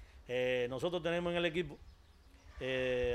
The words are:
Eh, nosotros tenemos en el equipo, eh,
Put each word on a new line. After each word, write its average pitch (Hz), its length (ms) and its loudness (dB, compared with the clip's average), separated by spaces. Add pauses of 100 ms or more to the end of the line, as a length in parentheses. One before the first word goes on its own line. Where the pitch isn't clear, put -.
(280)
Eh, 127 420 2
nosotros 165 340 -2
tenemos 175 280 0
en 175 60 0
el 175 80 2
equipo, 160 320 -2 (840)
eh, 127 540 2